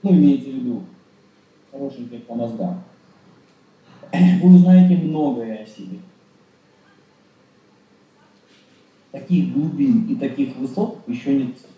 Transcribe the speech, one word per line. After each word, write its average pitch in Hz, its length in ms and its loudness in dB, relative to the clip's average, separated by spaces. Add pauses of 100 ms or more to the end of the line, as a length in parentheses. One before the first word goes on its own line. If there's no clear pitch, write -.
ну, 196 100 0
имеется 139 380 4
в 131 40 -12
виду, 120 300 -8 (880)
хорошеньким 120 500 -14
по 117 140 -16
мозгам. 101 480 -8 (1300)
Вы 180 420 6
узнаете 180 400 8
многое 131 680 -4
о - 20 -18
себе. 92 340 -20 (3000)
Таких - 420 -4
глубин 143 540 -2
и - 80 -6
таких 135 400 -8
высот 135 520 -8
еще 123 260 -6
нет. 131 240 -4 (200)